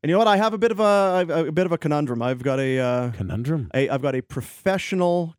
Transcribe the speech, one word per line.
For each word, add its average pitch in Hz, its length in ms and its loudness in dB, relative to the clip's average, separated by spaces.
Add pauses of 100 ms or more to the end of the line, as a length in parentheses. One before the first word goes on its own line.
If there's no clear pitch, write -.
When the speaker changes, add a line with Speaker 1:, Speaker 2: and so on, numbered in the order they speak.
Speaker 1:
And 143 60 -2
you 175 60 2
know 202 40 4
what? 226 80 4
I 208 100 6
have 214 160 2
a 220 40 -6
bit 226 140 2
of 202 100 -4
a, 185 640 2
a 165 40 -4
bit 180 140 2
of 170 60 -2
a 165 60 -2
conundrum. 147 440 -2
I've 123 220 -2
got 135 160 0
a, 131 180 0
uh, 123 340 0
Speaker 2:
Conundrum? 117 640 -4
Speaker 1:
a, 135 160 2
I've 135 120 -2
got 135 140 -2
a 127 60 -2
professional 175 1160 -2